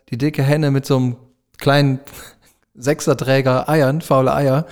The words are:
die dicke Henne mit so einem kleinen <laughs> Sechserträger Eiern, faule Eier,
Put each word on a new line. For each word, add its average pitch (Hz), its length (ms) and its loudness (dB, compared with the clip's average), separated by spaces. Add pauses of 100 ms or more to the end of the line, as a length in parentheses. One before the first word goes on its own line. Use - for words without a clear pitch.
die 123 80 -8
dicke 143 260 -2
Henne 147 280 2
mit 135 140 -2
so 143 120 0
einem 127 200 -2 (400)
kleinen 139 420 2 (380)
<laughs> - 380 -20
Sechserträger 131 920 0
Eiern, 151 340 0
faule 135 320 2
Eier, 143 380 0